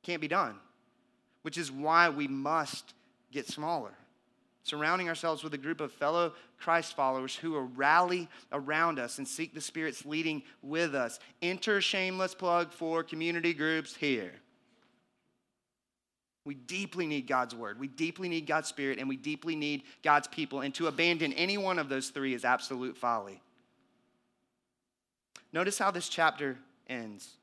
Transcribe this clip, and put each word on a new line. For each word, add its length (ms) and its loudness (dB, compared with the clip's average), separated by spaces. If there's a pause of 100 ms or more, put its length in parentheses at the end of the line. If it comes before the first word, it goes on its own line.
Can't 180 -4
be 80 -4
done, 280 2 (840)
which 160 -8
is 160 -4
why 380 6
we 180 -2
must 640 -2 (400)
get 160 -6
smaller. 440 -4 (720)
Surrounding 440 0
ourselves 340 -2
with 120 -6
a 20 -6
group 240 -4
of 120 -4
fellow 420 2 (240)
Christ 360 2
followers 400 0
who 180 -4
will 220 -2
rally 540 4 (240)
around 460 2
us 180 -4
and 100 -6
seek 280 -6
the 80 -8
Spirit's 420 -6
leading 380 -2 (180)
with 340 0
us. 240 -2 (220)
Enter 400 0
shameless 540 0
plug 360 2
for 320 -2
community 520 -2
groups 420 -2
here. 360 0 (2250)
We 80 -6
deeply 520 -4
need 200 -2
God's 280 0
word. 240 -8
We 80 -6
deeply 400 -4
need 200 -2
God's 200 0
Spirit, 320 -2
and 100 -4
we 100 -4
deeply 360 -4
need 280 -2 (200)
God's 240 4
people. 360 -4
And 120 -4
to 120 -2
abandon 480 2
any 240 0
one 200 0
of 120 -2
those 180 -2
three 240 -2
is 140 -2
absolute 500 0
folly. 460 -2 (2000)
Notice 260 0
how 120 4
this 180 -6
chapter 480 2 (320)
ends. 540 -10